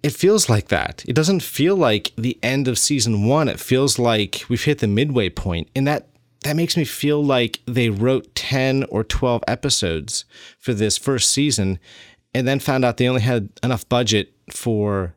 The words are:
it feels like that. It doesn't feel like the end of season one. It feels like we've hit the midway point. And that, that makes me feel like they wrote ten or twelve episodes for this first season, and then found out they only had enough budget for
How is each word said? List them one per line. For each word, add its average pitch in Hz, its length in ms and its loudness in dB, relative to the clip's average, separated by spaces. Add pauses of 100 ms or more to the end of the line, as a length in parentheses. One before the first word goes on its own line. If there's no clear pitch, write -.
it 147 100 0
feels 202 360 2
like 107 200 2
that. - 380 -2
It 120 100 -2
doesn't 165 260 2
feel 175 340 0
like 117 400 2
the 120 260 -4
end 131 260 0
of 117 100 0
season 110 480 0
one. 143 220 2
It - 120 -6
feels 131 380 0
like 113 500 0
we've 120 160 -2
hit 147 140 0
the 117 80 0
midway 113 420 2
point. 87 460 -4
And 135 140 0
that, 147 180 -2 (380)
that 147 120 -2
makes 170 200 -2
me 165 80 2
feel 147 380 -2
like 123 440 0
they 120 240 0
wrote 117 460 0
ten 131 480 0
or - 180 -4
twelve 120 460 0
episodes 90 760 -2 (360)
for - 120 -2
this 104 240 0
first - 360 0
season, 107 480 0 (580)
and 127 80 0
then 135 140 0
found 131 240 0
out 120 140 0
they 127 100 2
only 127 140 2
had 113 260 0 (160)
enough 120 240 -2
budget 113 440 0 (200)
for 104 640 -2